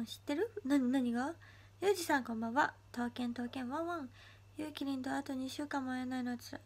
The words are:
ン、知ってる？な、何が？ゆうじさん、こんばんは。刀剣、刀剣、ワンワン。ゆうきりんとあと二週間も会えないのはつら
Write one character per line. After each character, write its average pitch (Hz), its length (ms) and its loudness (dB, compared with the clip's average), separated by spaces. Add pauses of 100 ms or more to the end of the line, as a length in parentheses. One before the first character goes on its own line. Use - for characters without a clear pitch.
ン、 226 60 -2
知 - 100 -12
っ - 40 -18
て 294 140 -2
る？ 415 160 0 (140)
な、 277 140 6
何 247 340 4
が？ 262 220 -2 (480)
ゆ 392 80 6
う 392 40 8
じ 359 80 -2
さ 294 180 4
ん、 233 40 -4
こ 233 80 -4
ん 220 80 -2
ば 226 80 -2
ん 233 60 -4
は。 - 180 6 (200)
刀 240 180 0
剣、 240 240 -2
刀 240 160 -4
剣、 254 180 -6
ワ 294 120 -2
ン 330 60 -2
ワ 349 120 -2
ン。 262 100 -6 (480)
ゆ 302 120 -4
う 294 40 -8
き 285 140 -4
り 277 100 -2
ん 254 60 -4
と 269 120 -2
あ 277 80 0
と 269 120 -4
二 262 160 -4
週 294 160 -4
間 285 180 -2
も 254 60 -4
会 254 100 -2
え 254 60 -4
な 254 140 -2
い - 20 -2
の 247 80 -2
は 240 80 -2
つ - 140 -12
ら - 140 -8